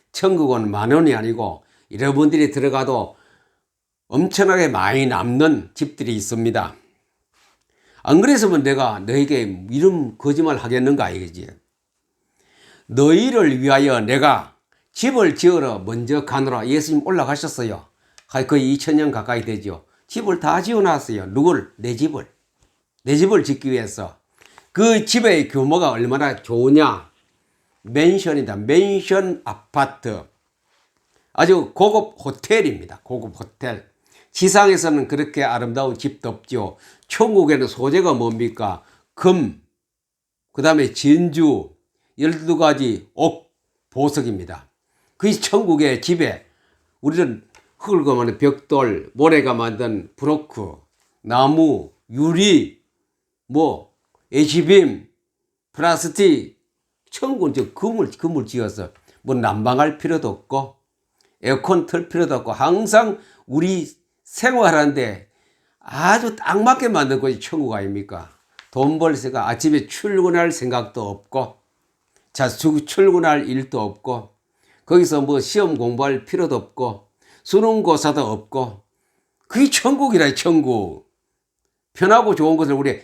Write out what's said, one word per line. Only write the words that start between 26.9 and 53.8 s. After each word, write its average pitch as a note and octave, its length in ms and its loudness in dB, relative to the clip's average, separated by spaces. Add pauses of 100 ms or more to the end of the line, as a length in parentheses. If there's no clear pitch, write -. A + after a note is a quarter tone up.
맨션이다. C#3+ 760 0
맨션 F#3+ 880 0
아파트. A2+ 800 -6 (1080)
아주 E3+ 420 2
고급 G#3 460 0
호텔입니다. C3+ 840 -4
고급 A#2 360 -14
호텔. - 500 -14 (420)
지상에서는 F#3 760 2
그렇게 D3 360 -4
아름다운 B2 540 -4
집도 - 320 -10
없죠. A2 480 -10 (300)
천국에는 D#3+ 600 2
소재가 D3+ 460 0
뭡니까? A2+ 720 -4 (300)
금, E3+ 480 0 (920)
그 C#3 80 -6
다음에 D3 320 2
진주, D3+ 800 2 (460)
열두 D#3 400 -2
가지 C3+ 560 0
옥, - 400 -4 (360)
보석입니다. A#2 800 -6 (480)
그 G#3 200 2
천국의 D3+ 640 0
집에 D#3 440 -2 (560)
우리는 C#3 440 -2 (320)
흙을 D3 380 0
만든 A#2 220 -2
벽돌, C#3 760 0
모래가 C#3 400 2
만든 A2+ 640 -6
브로크, C#3 600 -6 (460)
나무, C3 720 2 (180)
유리, D#3+ 720 2 (680)
뭐, C#3 460 -2 (380)